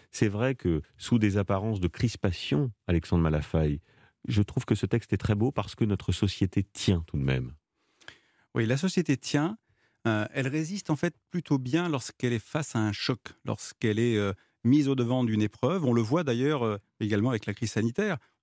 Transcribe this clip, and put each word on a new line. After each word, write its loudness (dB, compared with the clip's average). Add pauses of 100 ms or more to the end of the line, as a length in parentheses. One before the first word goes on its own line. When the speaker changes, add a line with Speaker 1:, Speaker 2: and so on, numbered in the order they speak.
(120)
Speaker 1:
C'est 2
vrai 0
que, 0 (160)
sous 0
des 2
apparences 0
de 0
crispation, -2 (160)
Alexandre 2
Malafaille, 0 (460)
je 2
trouve -2
que 2
ce -2
texte -2
est 0
très 0
beau 0
parce -6
que 0
notre -2
société 0
tient -2
tout -6
de 0
même. -2 (1040)
Speaker 2:
Oui, 2
la 2
société 0
tient. 0 (500)
Euh, 2
elle -2
résiste -6
en 2
fait -2 (160)
plutôt 0
bien 0
lorsqu'elle -2
est 0
face -4
à 2
un 2
choc, -2 (260)
lorsqu'elle -2
est, 2
euh, 0 (320)
mise 6
au 2
devant 2
d'une 0
épreuve. 0
On 2
le 4
voit 0
d'ailleurs, 0
euh, -2 (220)
également 2
avec -2
la -6
crise -4
sanitaire, 0 (260)